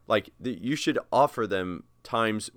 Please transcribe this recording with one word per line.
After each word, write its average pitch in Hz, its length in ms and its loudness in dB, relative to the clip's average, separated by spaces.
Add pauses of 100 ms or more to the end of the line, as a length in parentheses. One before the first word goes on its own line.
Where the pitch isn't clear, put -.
like, 110 220 2 (100)
the, 127 120 -6 (100)
you 131 140 -2
should 147 240 0 (120)
offer 127 360 4
them 90 380 -2 (180)
times 110 540 -2